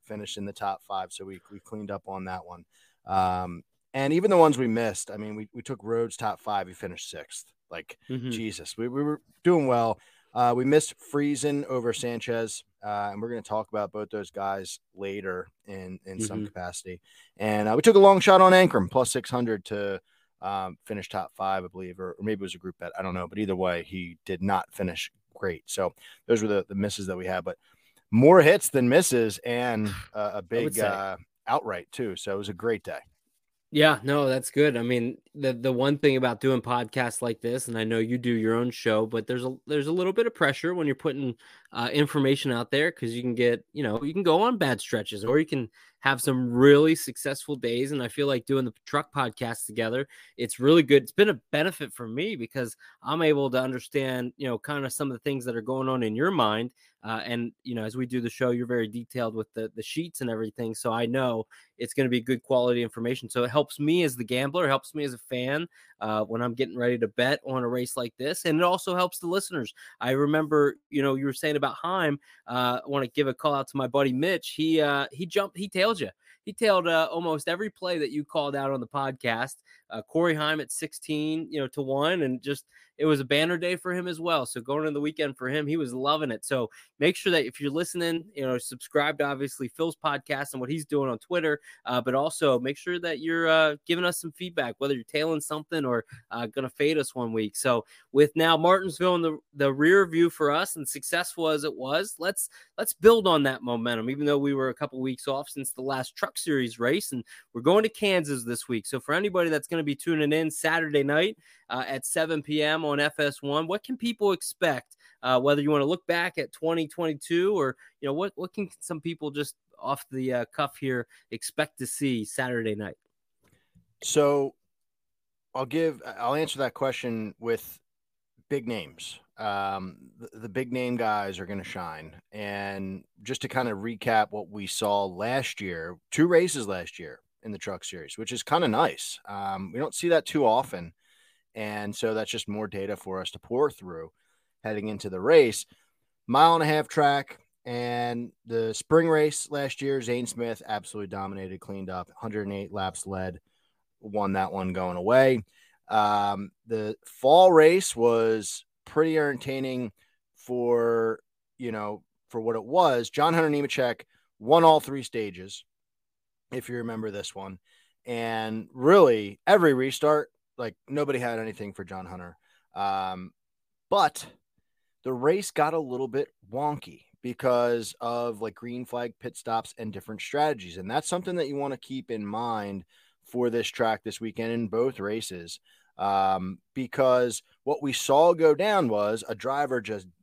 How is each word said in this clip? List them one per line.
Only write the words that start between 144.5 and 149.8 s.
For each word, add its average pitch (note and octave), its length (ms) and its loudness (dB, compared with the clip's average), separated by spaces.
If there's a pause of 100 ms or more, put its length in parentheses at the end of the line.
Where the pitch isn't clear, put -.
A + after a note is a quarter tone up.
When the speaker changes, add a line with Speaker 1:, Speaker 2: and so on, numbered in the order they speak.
Speaker 1:
heading G#2+ 260 -4
into G#2 200 -8
the F#2 120 -6
race. C3 440 6 (640)
Mile D3+ 280 6
and E3 80 4
a D3+ 40 2
half D3+ 200 2
track, C#3+ 520 0 (260)
and A#2+ 640 -4 (160)
the A2+ 280 -2
spring E3 340 4
race D3+ 420 2
last C#3 300 -4